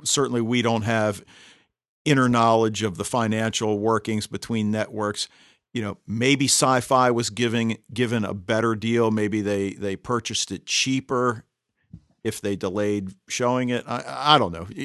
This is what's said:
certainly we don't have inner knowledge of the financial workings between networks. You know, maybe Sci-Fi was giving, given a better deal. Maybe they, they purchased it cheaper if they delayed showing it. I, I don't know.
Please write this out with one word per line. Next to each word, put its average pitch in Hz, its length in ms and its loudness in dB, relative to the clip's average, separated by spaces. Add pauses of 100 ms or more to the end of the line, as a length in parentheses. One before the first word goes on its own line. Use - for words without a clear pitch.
certainly 123 380 0
we 117 220 0
don't 113 200 2
have 107 420 0 (800)
inner 135 240 4
knowledge 113 540 4
of 101 140 -2
the 92 80 -4
financial 110 760 -2
workings 107 480 0
between 107 460 -4
networks. 107 560 -4 (440)
You 120 100 -4
know, 101 220 -8
maybe 131 420 2
Sci-Fi 127 640 4
was 117 180 -2
giving, 113 480 0 (160)
given 117 300 0
a 95 100 -4
better 113 400 0
deal. 113 380 2
Maybe 107 300 0
they, 98 320 -2
they 98 200 -6
purchased 113 560 -4
it 98 160 -10
cheaper 127 760 -2 (800)
if 110 160 -6
they 104 160 -4
delayed 104 540 -2 (180)
showing 123 400 0
it. 123 180 -2
I, 135 480 0
I 143 40 8
don't 101 140 2
know. 82 140 -8 (180)